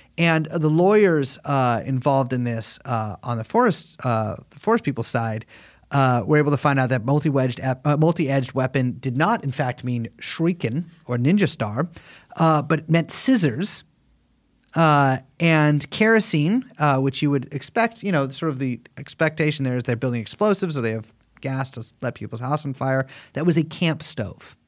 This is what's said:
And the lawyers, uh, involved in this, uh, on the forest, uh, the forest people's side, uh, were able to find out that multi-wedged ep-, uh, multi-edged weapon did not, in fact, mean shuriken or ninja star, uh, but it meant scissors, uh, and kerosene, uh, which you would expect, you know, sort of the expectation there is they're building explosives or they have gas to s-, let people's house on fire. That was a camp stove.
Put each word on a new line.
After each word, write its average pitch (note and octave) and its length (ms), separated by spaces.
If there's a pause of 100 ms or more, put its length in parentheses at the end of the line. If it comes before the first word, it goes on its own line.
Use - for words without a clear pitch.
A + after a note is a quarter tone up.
(160)
And E3 300
the D#3 240
lawyers, F3 760
uh, B2+ 400
involved C3+ 480
in B2 120
this, A2+ 400
uh, A2 380
on A#2+ 160
the A2+ 60
forest, - 600
uh, A2 320 (140)
the - 80
forest - 260
people's B2+ 240
side, A2+ 360 (460)
uh, B2+ 360
were D3+ 100
able D3 140
to C#3+ 80
find C#3 200
out B2+ 120
that B2 140
multi-wedged C3+ 560
ep-, C3 260
uh, D3 100
multi-edged D3+ 560
weapon C3 480
did B2 160
not, F#3+ 260
in C#3 80
fact, B2+ 340
mean A#2+ 220 (140)
shuriken E3 640 (220)
or B2 100
ninja D#3 320
star, A#2+ 400 (480)
uh, D#3+ 240
but D3+ 200
it - 100
meant E3 200
scissors, F3+ 720 (920)
uh, C#3+ 420 (240)
and D3+ 500
kerosene, A3 720 (160)
uh, C#3+ 200
which C3+ 240
you D3 80
would C#3 240
expect, A3+ 480
you G3 100
know, C#3 160
sort D#3 220
of C3+ 80
the B2+ 200 (200)
expectation D3+ 680
there B2+ 120
is B2 80
they're A#2+ 120
building A#2+ 240
explosives F#3+ 560
or B2+ 60
they A2+ 100
have A2 180 (300)
gas C3+ 300
to A2+ 100
s-, - 220
let A#2+ 120
people's - 280
house C#3+ 240
on C3+ 80
fire. C3 320 (260)
That D3+ 140
was E3 100
a D#3+ 80
camp D#3+ 380
stove. - 540 (120)